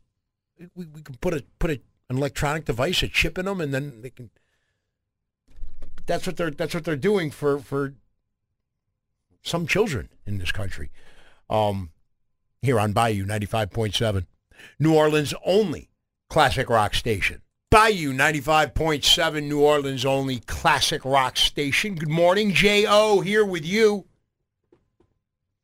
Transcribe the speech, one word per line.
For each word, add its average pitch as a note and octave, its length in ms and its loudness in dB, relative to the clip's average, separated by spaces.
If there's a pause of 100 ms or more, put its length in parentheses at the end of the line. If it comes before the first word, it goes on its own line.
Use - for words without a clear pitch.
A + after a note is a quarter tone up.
(760)
We, F3 120 -14
we D3+ 160 -20
can C3+ 180 -18
put F3 140 -2
a, C#3+ 100 -8 (140)
put E3 100 0
a, C#3 100 -4 (300)
an B2+ 80 -2
electronic C#3+ 480 -4
device, C#3 380 -2
a D#3+ 40 -4
chip - 300 -2
in F#3 80 -6
them, G3 160 -4
and C#3+ 100 -4
then C3+ 300 -8
they B2+ 80 -16
can. A#2+ 220 -20 (1800)
That's E3 180 -2
what F3+ 120 -6
they're, E3+ 120 -2
that's D#3 240 -6
what E3+ 120 -6
they're D#3+ 100 -2
doing F3 340 0
for, C#3+ 300 -2
for C#3 340 -6 (1500)
some E3+ 240 -6
children F3 420 -2 (160)
in G2+ 140 -6
this F2+ 120 -4
country. - 380 -6 (600)
Um, G2+ 400 0 (720)
here A#2+ 160 2
on G#2 140 0
Bayou A2 320 0
ninety-five G#2+ 440 -4
point A2 240 -4
seven, G2 320 -2 (540)
New D#3 160 4
Orleans' D3+ 380 2 (120)
only F3+ 440 0 (400)
classic C3+ 400 2
rock G#2+ 240 2
station. - 480 -4 (280)
Bayou G#3+ 440 4
ninety-five D3+ 600 2
point D3+ 300 -2
seven, D3+ 460 0
New D3 120 0
Orleans' C#3 440 2
only C3+ 340 0
classic - 640 -2
rock C3 340 0
station. D#3 580 -2
Good D#3 140 -6
morning, F3+ 440 2
J G#3 340 4
O, G#3 340 4
here G#3 240 2
with F3 200 -6
you. G#3 400 2 (1600)